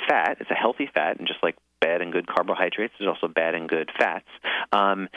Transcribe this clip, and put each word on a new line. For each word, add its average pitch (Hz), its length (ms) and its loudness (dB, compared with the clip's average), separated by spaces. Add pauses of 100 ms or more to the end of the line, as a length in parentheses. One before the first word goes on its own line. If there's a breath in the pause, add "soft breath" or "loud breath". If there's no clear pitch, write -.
fat, 123 320 2
it's - 120 -4
a - 40 0
healthy 123 380 0
fat, 80 240 0
and 85 100 -8
just 85 140 -4
like 85 140 0 (240)
bad 85 220 2
and 87 100 -6
good 87 140 -2
carbohydrates, 92 720 0
there's 101 100 -4
also 82 240 0
bad 82 220 2
and 82 160 -4
good 80 300 -2
fats. 92 260 0 (460 loud breath)
Um, 98 460 2